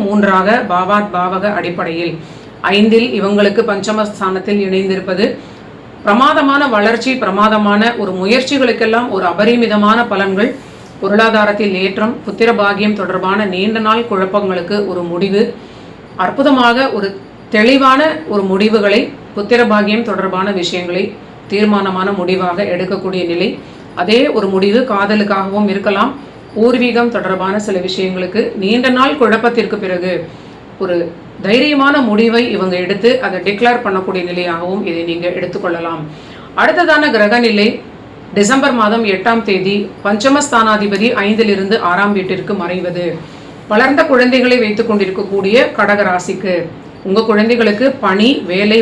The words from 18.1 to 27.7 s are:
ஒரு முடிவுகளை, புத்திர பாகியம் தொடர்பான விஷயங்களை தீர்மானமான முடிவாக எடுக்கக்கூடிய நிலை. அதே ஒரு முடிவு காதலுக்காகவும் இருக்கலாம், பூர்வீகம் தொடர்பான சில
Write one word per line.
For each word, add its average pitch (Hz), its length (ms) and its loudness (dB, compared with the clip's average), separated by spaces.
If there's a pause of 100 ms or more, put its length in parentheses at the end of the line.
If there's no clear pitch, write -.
ஒரு 202 160 0
முடிவுகளை, 202 500 2 (360)
புத்திர 233 260 2 (100)
பாகியம் 214 380 0
தொடர்பான 190 380 -2 (120)
விஷயங்களை 175 440 -4 (480)
தீர்மானமான 196 560 0 (120)
முடிவாக 180 540 -2
எடுக்கக்கூடிய 180 480 -4 (100)
நிலை. 175 180 0 (520)
அதே 226 180 2 (180)
ஒரு 196 160 0
முடிவு 202 260 2 (120)
காதலுக்காகவும் 202 840 0
இருக்கலாம், 208 380 -2 (440)
பூர்வீகம் 240 640 2
தொடர்பான 185 380 -2 (120)
சில 190 100 -2 (100)